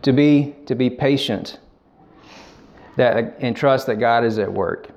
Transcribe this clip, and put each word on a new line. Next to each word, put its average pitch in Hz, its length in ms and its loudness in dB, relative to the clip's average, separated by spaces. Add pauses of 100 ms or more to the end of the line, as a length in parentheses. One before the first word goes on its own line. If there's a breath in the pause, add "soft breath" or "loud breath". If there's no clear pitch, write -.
to 139 140 0
be, 143 500 4
to 131 100 -4
be 123 140 0
patient, 135 680 -4 (1400 loud breath)
that, 113 440 0
and 120 140 -4
trust 135 340 0
that 113 80 -2
God 117 280 2
is 110 140 0
at 98 120 -2
work. 87 460 -4